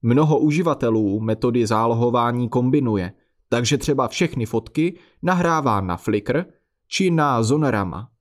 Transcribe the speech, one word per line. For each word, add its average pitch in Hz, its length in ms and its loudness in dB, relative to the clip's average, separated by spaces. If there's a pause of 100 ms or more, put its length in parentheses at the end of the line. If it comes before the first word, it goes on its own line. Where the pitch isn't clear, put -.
Mnoho 147 380 4
uživatelů 131 800 0
metody 113 480 0
zálohování 117 840 0
kombinuje, 123 640 0 (360)
takže 120 280 0
třeba 131 300 0
všechny 135 380 -2
fotky 156 540 -4 (220)
nahrává 160 600 0
na 90 160 -4
Flickr 123 480 -2 (420)
či 190 240 0
na 143 320 2
Zonerama 110 680 -2 (120)